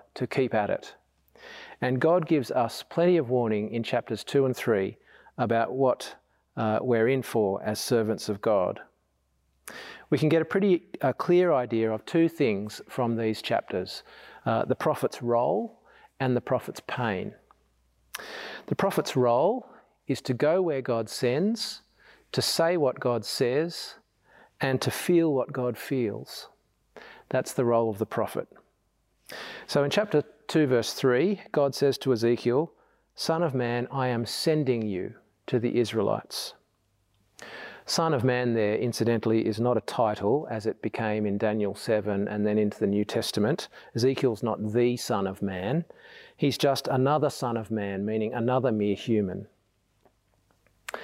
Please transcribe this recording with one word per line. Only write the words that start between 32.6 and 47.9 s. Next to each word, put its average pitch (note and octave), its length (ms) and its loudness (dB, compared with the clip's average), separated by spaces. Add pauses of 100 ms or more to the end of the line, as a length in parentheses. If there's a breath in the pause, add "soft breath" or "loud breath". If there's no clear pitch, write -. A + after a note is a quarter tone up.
"Son E3 260 0
of C#3+ 140 0
man, A#2+ 340 0
I C3 180 -2
am A#2+ 180 -2
sending C3+ 560 0
you G2+ 320 -4 (340)
to - 120 0
the A#2 200 0
Israelites." G#2+ 720 -2 (1300 loud breath)
Son E3 280 0
of A#2 100 2
man B2 300 2
there, G#2+ 220 2
incidentally, A2+ 720 2
is G#2+ 140 -2
not A#2+ 180 2
a G#2+ 40 -2
title A2 680 0
as A2 160 -6
it - 160 -4
became G#2+ 440 -2
in G2+ 120 0
Daniel G#2+ 360 0
seven G#2 540 -2
and G#2 180 -2
then G#2 120 2
into G#2+ 220 0
the G#2+ 80 2
New G2+ 160 2
Testament. A2+ 640 -2 (260 loud breath)
Ezekiel's B2 480 0
not G#2+ 300 -2
the A#2+ 240 2
Son G2+ 280 -2
of F#2+ 160 -6
Man. G2+ 440 -2 (520 loud breath)
He's C#3+ 200 0
just C3+ 300 0
another C3+ 420 2
Son A#2 280 -4
of A2 140 -6
Man, G2+ 340 -4